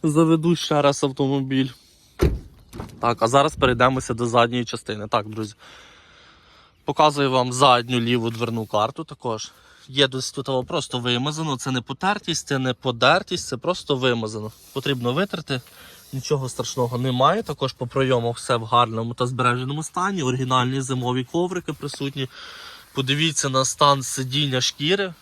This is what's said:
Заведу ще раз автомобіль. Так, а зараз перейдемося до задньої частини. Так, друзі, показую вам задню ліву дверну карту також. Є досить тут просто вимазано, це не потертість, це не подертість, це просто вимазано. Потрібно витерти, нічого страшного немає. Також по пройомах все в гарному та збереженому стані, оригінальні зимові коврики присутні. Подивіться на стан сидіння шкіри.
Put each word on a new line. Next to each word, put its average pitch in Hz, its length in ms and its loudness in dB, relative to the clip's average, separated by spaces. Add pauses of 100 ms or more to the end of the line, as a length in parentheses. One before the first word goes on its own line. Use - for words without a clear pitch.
Заведу 160 540 4
ще 151 260 0
раз 143 220 2
автомобіль. 135 640 0 (1300)
Так, 117 220 2
а 113 60 4
зараз 139 260 4
перейдемося 127 600 2
до 120 120 -2
задньої 120 380 2
частини. 107 440 -8
Так, 107 200 -2
друзі, 107 260 -8 (1300)
показую 143 460 2
вам 127 220 2
задню 123 480 4
ліву 117 300 0
дверну 117 360 -4
карту 113 380 0
також. 120 460 -8 (380)
Є 135 200 2
досить 127 260 -6
тут 131 320 -4
просто 139 320 -4
вимазано, 135 580 -2
це 135 140 -6
не 131 100 -2
потертість, 185 640 -4
це 139 120 -2
не 127 160 -2
подертість, 131 760 0
це 131 80 -6
просто 151 400 -2
вимазано. 113 560 -2 (200)
Потрібно 127 400 -2
витерти, 156 480 -4 (520)
нічого 131 360 -2
страшного 123 500 -4
немає. 135 440 2
Також 139 300 -4
по 123 140 -8
пройомах 123 500 0
все - 200 -2
в 113 80 -4
гарному 117 500 0
та 123 120 0
збереженому 127 560 -2
стані, 180 400 -2
оригінальні 127 580 0
зимові 127 440 -2
коврики 175 480 -2
присутні. 143 560 -6 (680)
Подивіться 143 540 0
на 131 160 2
стан 139 380 4
сидіння 131 580 -2
шкіри. 175 600 -2